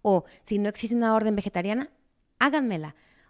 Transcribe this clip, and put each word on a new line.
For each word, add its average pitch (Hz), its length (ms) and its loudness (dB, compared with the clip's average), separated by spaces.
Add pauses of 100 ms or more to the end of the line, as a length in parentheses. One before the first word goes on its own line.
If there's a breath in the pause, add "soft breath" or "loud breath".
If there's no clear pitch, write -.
O 196 240 2 (180 loud breath)
si 208 160 -4
no 208 100 0
existe 226 260 -4
una 226 200 2
orden 214 200 2
vegetariana, 208 540 -4 (500)
háganmela. 233 560 0 (340 soft breath)